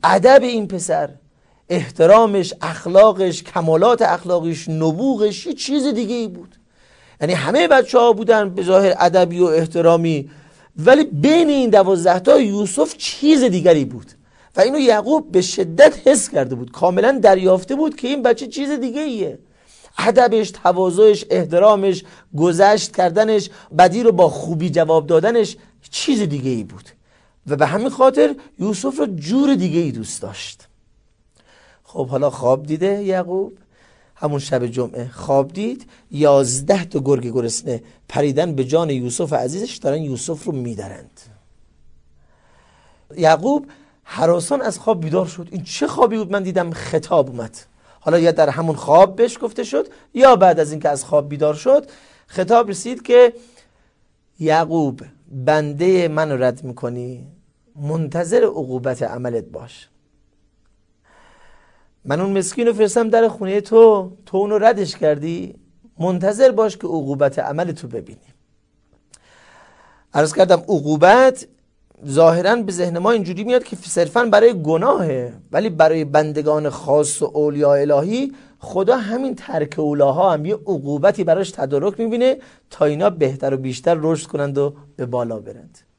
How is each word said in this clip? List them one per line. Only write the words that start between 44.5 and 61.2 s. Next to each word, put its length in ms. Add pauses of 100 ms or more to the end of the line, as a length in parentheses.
از 160
خواب 220
بیدار 260
شد. 240
این 140
چه 220
خوابی 300
بود 160
من 100
دیدم؟ 280
خطاب 600
اومد. 260 (440)
حالا 180
یا 120
در 180
همون 280
خواب 400
بهش 260
گفته 220
شد 240 (260)
یا 220
بعد 240
از 100
اینکه 180
از 160
خواب 240
بیدار 260
شد 320 (400)
خطاب 420
رسید 340
که 300 (1080)
یعقوب، 600 (440)
بنده 640
منو 280
رد 280
می‌کنی؟ 600 (560)
منتظر 600
عقوبت 580
عملت 420
باش. 440 (2250)